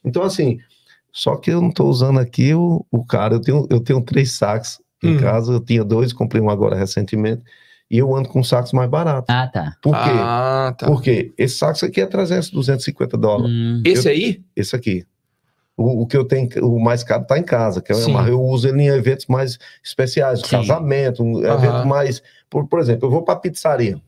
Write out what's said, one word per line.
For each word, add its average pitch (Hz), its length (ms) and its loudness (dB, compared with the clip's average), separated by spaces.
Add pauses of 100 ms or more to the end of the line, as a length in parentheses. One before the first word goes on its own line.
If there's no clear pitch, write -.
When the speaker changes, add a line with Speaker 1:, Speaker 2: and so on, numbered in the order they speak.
Speaker 1:
Então, 165 180 -2
assim, 147 360 0 (540)
só - 240 -2
que - 140 -4
eu 170 100 0
não 175 100 2
tô 139 160 0
usando 135 320 2
aqui 131 360 2
o, 170 360 0
o 117 140 -2
cara, 110 300 0
eu 117 60 0
tenho, 135 300 0
eu 120 100 4
tenho 131 220 0
três 135 300 0
sax 107 480 -2 (220)
em 165 120 2
Speaker 2:
Hum. 143 40 2
Speaker 1:
casa, 117 340 0
eu 117 80 2
tinha 113 240 0
dois, 117 280 2
comprei 113 300 0
um 107 80 2
agora 104 260 2
recentemente, 107 680 -2 (480)
e 117 80 2
eu 131 160 2
ando 135 140 -2
com 131 120 0
um 123 40 0
sax 123 280 0
mais 127 180 0
barato. 147 380 -2
Speaker 3:
Ah, 127 180 0
tá. 85 340 -6
Speaker 1:
Por 147 140 2
quê? 117 180 2
Speaker 2:
Ah, 123 640 0
tá. - 100 -6
Speaker 1:
Porque 123 520 0
esse 123 180 0
sax 147 260 -2
aqui - 180 -2
é 196 60 0
trezentos, 185 440 -2
duzentos 135 320 -2
e - 80 -4
cinquenta 120 260 -6
dólares. 110 380 0
Speaker 3:
Hum. 117 320 -2
Speaker 2:
Esse 185 220 4
Speaker 1:
Eu 143 40 4
Speaker 2:
aí? 190 300 -2 (140)
Speaker 1:
Esse 104 200 -4
aqui. 92 300 -4 (680)
O, 117 260 0
o 117 40 -2
que 139 100 -2
eu 131 80 4
tenho, 131 240 0 (140)
o 120 200 2
mais 120 220 2
caro 123 200 -2
tá 143 140 2
em 180 60 -2
casa, 110 360 0
que - 120 -4
é - 20 2
o 110 40 2
Speaker 3:
Sim. 117 120 0
Speaker 1:
Yamaha. 127 180 2
Eu 127 140 2
uso 127 260 0
ele 139 140 2
em 143 60 4
eventos 135 380 0
mais 131 320 -2 (240)
especiais, 131 580 -2
Speaker 3:
Sim. - 160 -10
Speaker 1:
casamento, 135 680 0
um 117 220 0
Speaker 2:
Aham. 131 100 2
Speaker 1:
evento 123 320 2
mais, 139 360 0 (280)
por, 147 160 -2
por 170 140 0
exemplo, 123 260 0
eu 123 40 0
vou 160 120 2
pra 208 140 0
pizzaria. 120 720 -2